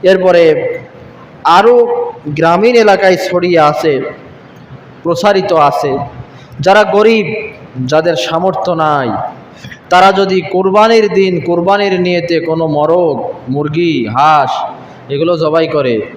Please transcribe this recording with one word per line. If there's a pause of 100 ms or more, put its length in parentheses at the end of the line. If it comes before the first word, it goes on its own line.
এরপরে (720)
আরও (180)
গ্রামীণ
এলাকায়
ছড়িয়ে
আছে, (1000)
প্রসারিত
আছে। (640)
যারা
গরিব, (340)
যাদের
সামর্থ্য
নাই, (840)
তারা
যদি
কোরবানির
দিন
কোরবানির
নিয়তে
কোনো
মরগ, (160)
মুরগি,
হাঁস (580)
এগুলো
জবাই
করে (160)